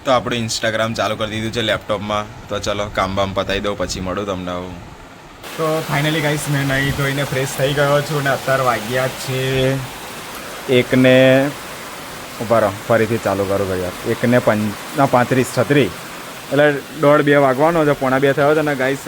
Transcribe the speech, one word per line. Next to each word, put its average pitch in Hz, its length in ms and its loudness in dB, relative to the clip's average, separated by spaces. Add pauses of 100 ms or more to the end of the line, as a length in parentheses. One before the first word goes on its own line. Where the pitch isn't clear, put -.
તો 139 80 2
આપણું 120 260 0
Instagram 110 560 -2
ચાલુ 107 220 -2
કરી 107 140 -4
દીધું 110 220 -6
છે 117 100 -4
લેપટોપમાં. 104 840 -4
તો 104 100 -4
ચલો, 104 360 -4
કામ 98 220 -2
બામ 98 160 0
પતાવી 98 280 -2
દઉં, 101 180 -4
પછી 92 220 -6
મળું 92 260 -4
તમને 92 240 -6
આવું. 90 260 -8 (800)
તો 160 340 -2
finally 151 300 0
ગાઈસ, 147 200 -2 (100)
મેં 139 180 0
નહીં 135 280 0
ધોઈને 139 280 -2
ફ્રેશ 135 240 -2 (100)
થઈ 139 140 2
ગયો 143 280 2
છું 147 200 -4
અને 139 100 0
અત્યારે 131 320 0
વાગ્યા 123 460 0
છે 131 640 -2 (960)
એકને, 131 840 6 (920)
ઊભા 113 180 2
રહો, 104 140 4 (160)
ફરીથી 113 300 2
ચાલુ 98 260 0
કરું 98 240 0
ભાઈ 92 120 -2
યાર. 90 300 -6
એકને 120 280 2
પં-, 107 340 2 (240)
ના, 139 100 4
પાંત્રીસ, 127 400 2 (120)
છત્રીસ. 120 320 4 (640)
એટલે 147 200 4 (280)
દોઢ 147 220 6
બે 143 140 6
વાગવાનો 147 480 4
છે, 143 160 2
પોણા 131 180 0
બે 139 140 4
થયો 147 220 4
છે. 156 40 2
અને 151 160 0
ગાઈસ, 135 340 -2